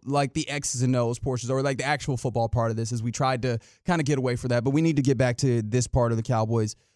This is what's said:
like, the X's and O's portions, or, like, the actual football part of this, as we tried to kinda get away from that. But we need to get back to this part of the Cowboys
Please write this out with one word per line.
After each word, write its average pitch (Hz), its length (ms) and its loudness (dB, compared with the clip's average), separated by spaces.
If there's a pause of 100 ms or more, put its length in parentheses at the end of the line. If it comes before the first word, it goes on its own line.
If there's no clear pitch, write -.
like, 143 280 0
the 156 160 -2
X's 139 340 -4
and 127 120 4
O's 117 240 0
portions, 120 300 -4
or, 131 120 0
like, 139 180 -2
the 131 60 -6
actual 143 320 -2
football 117 300 -2
part 117 240 0
of 113 60 -4
this, 113 160 -4
as 117 100 -4
we 117 80 -2
tried 131 320 0
to 120 160 -2 (260)
kinda 170 180 2
get 143 140 2
away 123 200 0
from 127 120 -4
that. 120 140 2
But 135 80 0
we 151 100 2
need 165 160 2
to 143 40 4
get 131 160 4
back 123 200 2
to 120 240 2
this 110 260 0
part 120 240 2
of 113 60 0
the 113 60 -2
Cowboys 110 520 0 (200)